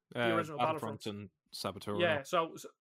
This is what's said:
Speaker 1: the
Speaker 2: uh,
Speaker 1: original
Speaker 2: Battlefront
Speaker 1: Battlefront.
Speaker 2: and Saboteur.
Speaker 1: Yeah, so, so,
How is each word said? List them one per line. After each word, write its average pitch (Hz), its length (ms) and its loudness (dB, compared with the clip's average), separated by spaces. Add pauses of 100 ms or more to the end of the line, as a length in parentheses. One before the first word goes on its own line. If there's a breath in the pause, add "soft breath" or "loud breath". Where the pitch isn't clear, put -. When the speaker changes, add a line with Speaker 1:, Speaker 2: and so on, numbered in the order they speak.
(140)
Speaker 1:
the 123 100 0
Speaker 2:
uh, 117 120 6
Speaker 1:
original 147 240 0
Speaker 2:
Battlefront 120 460 0
Speaker 1:
Battlefront. - 20 -2
Speaker 2:
and 104 220 -6 (240)
Saboteur. 104 480 -2
Speaker 1:
Yeah, 156 240 4
so, 165 320 0
so, 156 120 -14 (120)